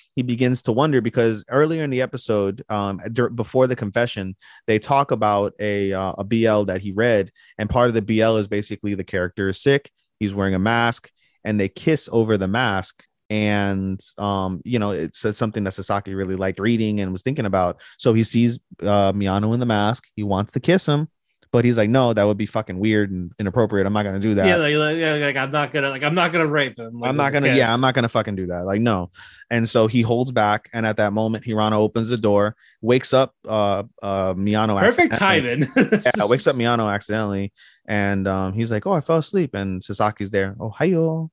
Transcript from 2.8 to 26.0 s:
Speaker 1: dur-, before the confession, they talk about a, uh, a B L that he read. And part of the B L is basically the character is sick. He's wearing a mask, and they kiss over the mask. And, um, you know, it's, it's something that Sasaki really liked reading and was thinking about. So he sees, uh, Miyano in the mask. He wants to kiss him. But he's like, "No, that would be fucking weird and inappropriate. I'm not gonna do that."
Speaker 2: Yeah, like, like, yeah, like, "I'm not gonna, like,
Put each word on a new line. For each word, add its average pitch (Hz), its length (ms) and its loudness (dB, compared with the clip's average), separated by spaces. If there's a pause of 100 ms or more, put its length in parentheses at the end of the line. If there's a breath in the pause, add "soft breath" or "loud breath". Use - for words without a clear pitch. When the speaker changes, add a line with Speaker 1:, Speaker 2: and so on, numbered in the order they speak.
Speaker 1:
dur-, 120 180 0
before 120 360 0
the 123 100 0
confession, 101 600 -4 (320 loud breath)
they 110 100 4
talk 139 320 0
about 104 480 0
a, 101 340 -2
uh, 95 260 -2
a 101 60 -4
B 113 220 2
L 107 200 4
that 92 160 -4
he 101 100 -8
read. 107 400 2 (260 soft breath)
And 107 100 -4
part 123 200 4
of 117 60 0
the 113 80 0
B 110 180 0
L 110 160 4
is 107 100 -2
basically 104 480 -6
the 95 100 -4
character 92 440 -4
is 95 120 -4
sick. 139 300 0 (300)
He's 98 140 -2
wearing 98 200 0
a 92 60 0
mask, 117 500 0 (340)
and 107 140 -2
they 98 100 0
kiss - 440 -2
over 113 240 2
the 95 100 -2
mask. 101 560 -2 (280)
And, 101 680 -2 (200)
um, 95 480 -2
you 120 120 -2
know, 104 140 -2
it's, 82 320 -6
it's 107 140 -2
something 107 260 -4
that 95 80 -4
Sasaki 101 420 -6
really 95 220 -4
liked 95 240 -4
reading 107 400 0
and 95 100 -4
was 92 120 -8
thinking 131 240 -4
about. 92 340 0 (180 loud breath)
So 120 140 4
he 113 100 4
sees, 117 360 2 (240)
uh, 101 300 2
Miyano 101 420 0
in 123 60 -2
the 123 60 -2
mask. 107 380 0 (100)
He 107 80 -8
wants 101 300 -2
to - 80 -4
kiss 185 260 2
him. 151 220 0 (460)
But 120 100 4
he's 120 120 2
like, 107 120 4
"No, 123 240 4
that 104 120 2
would 104 120 2
be 104 100 -4
fucking 101 340 -6
weird 104 320 2
and 90 260 -6
inappropriate. 101 480 0
I'm 98 60 0
not 107 120 0
gonna 98 140 -4
do 104 160 0
that." 95 100 4
Speaker 2:
Yeah, 175 120 4
like, 151 180 0
like, 151 220 0
yeah, 160 180 0
like, 143 220 -2
"I'm 135 160 -4
not 143 200 -2
gonna, 139 160 -2
like, 135 140 -8